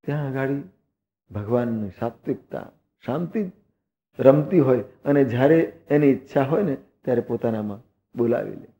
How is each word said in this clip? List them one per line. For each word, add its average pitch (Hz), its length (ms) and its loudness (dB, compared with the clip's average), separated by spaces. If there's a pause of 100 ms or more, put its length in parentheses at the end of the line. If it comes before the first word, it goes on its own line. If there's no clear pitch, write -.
ત્યાં 143 260 -4
આગળ 135 220 -4 (800)
ભગવાનની 110 580 -2
સાત્વિકતા, - 800 -8 (340)
શાંતિ 175 460 -4 (680)
રમતી 147 400 6
હોય. 127 240 2 (220)
અને 143 180 2
જ્યારે 135 640 2
એની 147 180 2
ઈચ્છા 135 360 0
હોય 160 200 -2
ને, 147 120 -4
ત્યારે - 460 -4
પોતાનામાં 110 600 -6 (340)
બોલાવી 117 400 -2
લે - 120 -20 (120)